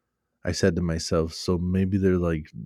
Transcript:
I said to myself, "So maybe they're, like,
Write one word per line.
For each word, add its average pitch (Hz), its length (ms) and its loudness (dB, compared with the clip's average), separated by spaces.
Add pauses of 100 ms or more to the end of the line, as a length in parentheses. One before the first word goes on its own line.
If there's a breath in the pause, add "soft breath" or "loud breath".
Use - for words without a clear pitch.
(460)
I 87 80 -2
said 90 240 2
to 90 40 -2
myself, 82 520 -2
"So 92 240 -2
maybe 92 400 0
they're, 92 200 4
like, 82 300 -2 (180)